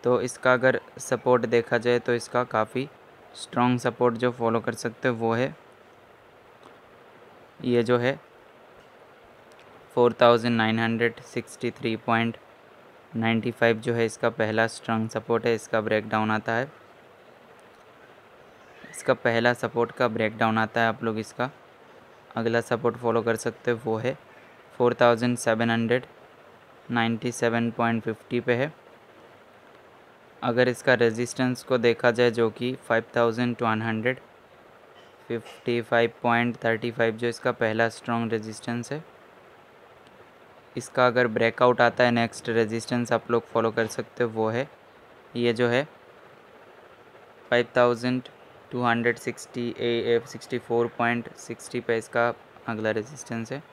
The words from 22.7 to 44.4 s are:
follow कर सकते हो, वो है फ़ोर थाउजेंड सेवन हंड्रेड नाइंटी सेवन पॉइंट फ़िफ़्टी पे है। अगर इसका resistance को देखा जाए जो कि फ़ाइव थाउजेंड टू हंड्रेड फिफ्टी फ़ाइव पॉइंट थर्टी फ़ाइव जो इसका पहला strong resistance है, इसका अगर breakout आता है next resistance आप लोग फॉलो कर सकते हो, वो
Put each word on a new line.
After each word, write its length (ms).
follow 240
कर 160
सकते 340
हो, 140
वो 120
है 200
फ़ोर 280
थाउजेंड 380
सेवन 320
हंड्रेड 340
नाइंटी 400
सेवन 400
पॉइंट 320
फ़िफ़्टी 360
पे 140
है। 180
अगर 280
इसका 260
resistance 680
को 140
देखा 340
जाए 200
जो 200
कि 220
फ़ाइव 200
थाउजेंड 420
टू 80
हंड्रेड 540
फिफ्टी 540
फ़ाइव 300
पॉइंट 340
थर्टी 340
फ़ाइव 260
जो 100
इसका 260
पहला 360
strong 420
resistance 600
है, 120
इसका 320
अगर 220
breakout 520
आता 220
है 80
next 380
resistance 640
आप 180
लोग 140
फॉलो 260
कर 160
सकते 360
हो, 80
वो 180